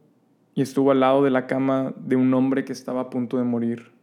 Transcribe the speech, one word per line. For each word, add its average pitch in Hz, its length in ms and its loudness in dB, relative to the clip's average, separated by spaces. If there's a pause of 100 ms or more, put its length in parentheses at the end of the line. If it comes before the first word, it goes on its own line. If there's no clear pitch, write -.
(560)
y 139 80 0
estuvo 135 260 2
al 131 120 4
lado 135 220 4
de 139 60 2
la 127 160 0
cama 135 520 -2
de - 180 -2
un 131 180 4
hombre 131 320 0
que 135 80 -10
estaba 127 280 -6
a 127 100 -8
punto 123 260 -4
de 123 60 0
morir 117 480 -4 (120)